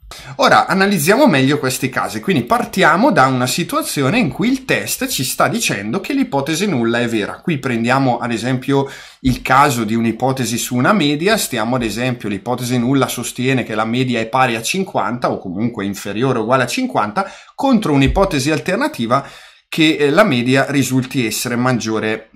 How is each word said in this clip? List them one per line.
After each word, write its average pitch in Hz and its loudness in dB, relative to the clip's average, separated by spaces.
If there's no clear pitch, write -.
Ora 240 4
analizziamo 196 4
meglio 139 4
questi 127 -2
casi, 107 -4
quindi 135 0
partiamo 208 2
da 139 6
una 127 2
situazione 175 0
in 185 2
cui 180 -2
il 262 -2
test 117 -2
ci - -4
sta 135 0
dicendo 120 -2
che 294 -8
l'ipotesi 156 -2
nulla 120 0
è 120 0
vera. 104 -4
Qui 156 -2
prendiamo 131 0
ad 120 -4
esempio 127 -2
il 123 0
caso 131 4
di 107 -2
un'ipotesi 117 -2
su - -4
una 147 2
media, 170 0
stiamo 120 -2
ad 139 -2
esempio 120 -4
l'ipotesi 120 -4
nulla 123 2
sostiene 127 -2
che 110 -6
la 110 0
media 120 0
è 113 -2
pari 127 2
a 110 -4
cinquanta 123 -2
o 98 -4
comunque 101 -4
inferiore 107 -2
o 107 -2
uguale 123 2
a 120 -2
cinquanta 120 -2
contro 240 2
un'ipotesi 139 2
alternativa 151 -2
che, 156 2
eh, 147 2
la 170 4
media 131 2
risulti 131 0
essere 120 -4
maggiore, 110 -2